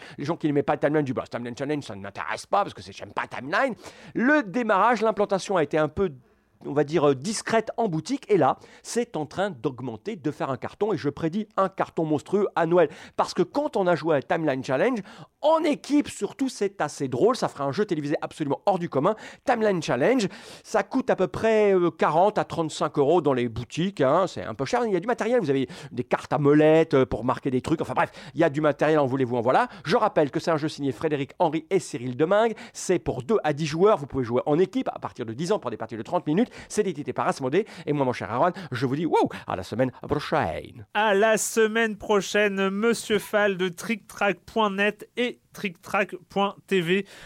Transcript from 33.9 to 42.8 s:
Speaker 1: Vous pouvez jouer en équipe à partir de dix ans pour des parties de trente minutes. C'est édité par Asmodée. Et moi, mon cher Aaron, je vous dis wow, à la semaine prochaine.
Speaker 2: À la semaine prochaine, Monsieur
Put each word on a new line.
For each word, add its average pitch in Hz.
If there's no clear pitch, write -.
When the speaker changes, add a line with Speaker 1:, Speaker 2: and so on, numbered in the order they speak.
Speaker 1:
Vous 139
pouvez 135
jouer 120
en 151
équipe 190
à -
partir 117
de 110
dix 165
ans 196
pour 123
des 107
parties 113
de 110
trente -
minutes. 175
C'est -
édité 139
par 131
Asmodée. 160
Et 147
moi, 143
mon 127
cher 104
Aaron, 160
je 123
vous 131
dis 165
wow, 381
à 101
la 92
semaine 123
prochaine. 110
Speaker 2:
À 208
la 220
semaine 220
prochaine, 196
Monsieur 208